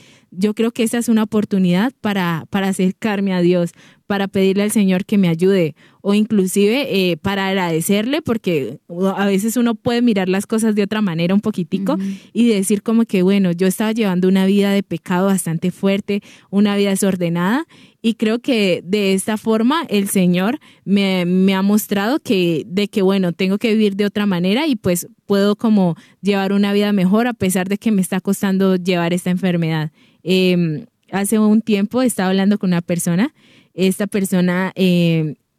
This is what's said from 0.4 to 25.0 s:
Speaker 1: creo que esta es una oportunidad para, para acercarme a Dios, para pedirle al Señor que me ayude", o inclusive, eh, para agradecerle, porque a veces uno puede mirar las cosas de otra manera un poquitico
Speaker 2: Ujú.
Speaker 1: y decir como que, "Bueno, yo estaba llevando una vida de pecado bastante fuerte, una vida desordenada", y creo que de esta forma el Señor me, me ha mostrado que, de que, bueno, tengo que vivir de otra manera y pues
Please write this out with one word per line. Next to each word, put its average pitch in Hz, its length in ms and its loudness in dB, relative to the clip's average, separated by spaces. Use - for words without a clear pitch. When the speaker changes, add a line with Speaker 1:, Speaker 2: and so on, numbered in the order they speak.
Speaker 1:
creo 226 200 -2
que 247 100 -4
esta 226 160 -2
es 240 100 -4
una 220 140 2
oportunidad 196 680 0
para, 180 480 -2
para 196 180 -2
acercarme 196 640 -2
a 180 80 0
Dios, 175 300 2
para 196 220 -2
pedirle 196 360 0
al 208 60 -2
Señor 190 360 2
que 220 100 0
me 190 120 4
ayude", 170 460 2
o 202 120 0
inclusive, 202 960 0
eh, 160 40 -4
para 196 300 -4
agradecerle, 196 760 -2
porque 156 580 -4
a 196 80 -2
veces 202 320 0
uno 233 200 0
puede 240 260 -2
mirar 196 260 2
las 190 180 -2
cosas 220 280 0
de 208 80 0
otra 214 180 -4
manera 175 320 0
un 202 80 2
poquitico 190 540 -4
Speaker 2:
Ujú. 190 80 -4
Speaker 1:
y 233 160 2
decir 208 340 0
como 226 220 2
que, 190 180 0
"Bueno, 190 300 2
yo 180 160 0
estaba 214 240 -2
llevando 190 340 0
una 190 200 2
vida 196 260 2
de 196 100 0
pecado 180 440 -2
bastante 180 440 -2
fuerte, 196 520 -2
una 202 260 2
vida 202 140 0
desordenada", 190 760 0
y 226 100 0
creo 226 260 -2
que 202 440 0
de 190 300 0
esta 214 220 -2
forma 226 520 0
el 196 200 -2
Señor 185 500 0
me, 190 400 0
me 185 300 2
ha 190 80 0
mostrado 208 560 0
que, 175 480 0
de 196 220 -2
que, 214 140 -4
bueno, 190 300 2
tengo 190 260 -2
que 226 160 0
vivir 214 200 2
de 202 120 0
otra 208 200 -2
manera 196 400 0
y 277 80 0
pues 180 320 -2